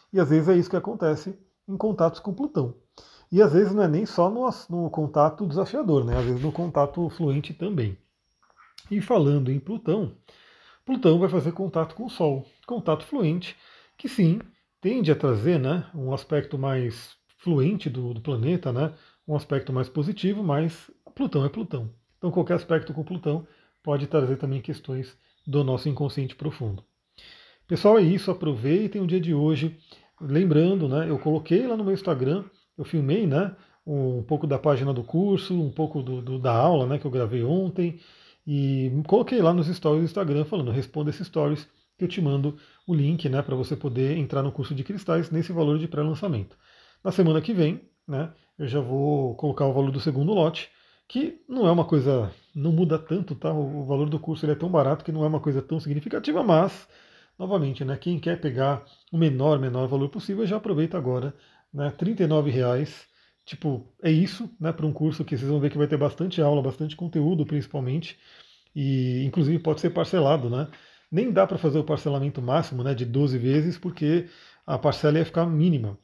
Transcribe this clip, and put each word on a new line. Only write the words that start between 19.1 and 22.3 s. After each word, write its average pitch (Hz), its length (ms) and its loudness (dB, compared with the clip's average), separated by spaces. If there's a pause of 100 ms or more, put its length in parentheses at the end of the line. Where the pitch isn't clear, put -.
um 151 80 -4
aspecto 143 380 -4
mais 127 160 -2
positivo, 190 560 -2
mas 160 460 -2 (240)
Plutão 175 300 0
é 143 40 0
Plutão. 139 420 -8 (280)
Então 175 120 -4